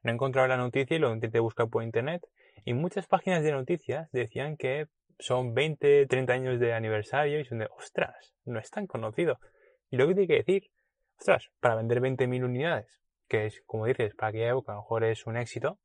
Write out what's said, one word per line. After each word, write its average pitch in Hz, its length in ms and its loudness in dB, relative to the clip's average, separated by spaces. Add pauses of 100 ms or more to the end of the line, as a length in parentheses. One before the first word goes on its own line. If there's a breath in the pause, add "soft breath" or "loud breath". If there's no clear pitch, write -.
no 117 80 -2
he - 20 -2
encontrado 131 360 2
la 131 80 2
noticia 131 400 0
y - 20 0
lo 131 140 4
intenté 113 260 -2
buscar 113 300 0
por 113 140 -2
internet, 120 440 -4 (380 soft breath)
y 120 80 -2
muchas 175 340 -4
páginas 180 340 2
de 151 120 2
noticias 143 580 -4
decían 131 460 -4
que 139 320 -4 (280)
son 127 360 -2
veinte, 143 540 4
treinta 127 260 2
años 127 260 0
de 120 140 2
aniversario 113 640 -2
y 143 60 -6
son 117 140 -8
de, 107 180 -4
"Ostras, - 680 -6
no 120 160 -6
es - 100 -12
tan 208 160 -8
conocido". 123 540 -4 (500 soft breath)
Y - 60 -8
luego 131 140 4
que 185 60 2
te 202 60 2
hay 185 60 2
que 156 80 4
decir, 190 280 2 (540)
"Ostras, - 320 0 (120)
para 117 140 4
vender 117 260 0
veinte 131 260 0
mil 127 160 -2
unidades", 127 580 -4 (280)
que 107 160 2
es, - 200 -8
como 110 200 -4
dices, 117 280 0
para 110 160 -4
aquella 110 200 -2
época 123 240 -2
a - 20 -8
lo 104 60 -14
mejor 113 240 0
es 110 200 -2
un 113 120 -4
éxito 120 480 -4